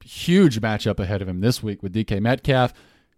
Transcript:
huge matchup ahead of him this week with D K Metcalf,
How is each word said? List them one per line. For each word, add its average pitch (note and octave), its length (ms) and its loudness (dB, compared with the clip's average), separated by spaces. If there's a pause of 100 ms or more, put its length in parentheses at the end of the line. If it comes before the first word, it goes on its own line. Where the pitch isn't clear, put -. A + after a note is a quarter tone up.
huge E3+ 580 2
matchup G#2+ 380 -2
ahead G2 220 -4
of F#2+ 60 -8
him F2+ 140 -6
this A#2+ 220 0
week G#2 200 -6
with G2 100 -8
D A2 100 -2
K G2+ 160 -4
Metcalf, B2+ 540 0 (440)